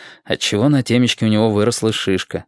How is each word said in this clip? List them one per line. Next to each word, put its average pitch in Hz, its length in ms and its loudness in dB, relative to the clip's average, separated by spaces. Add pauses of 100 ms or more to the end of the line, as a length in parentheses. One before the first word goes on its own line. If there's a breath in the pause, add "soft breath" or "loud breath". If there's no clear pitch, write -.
(240 loud breath)
отчего - 460 -2
на 139 140 2
темечке 117 420 0
у 110 40 2
него 107 200 2
выросла 110 440 0
шишка, - 540 -4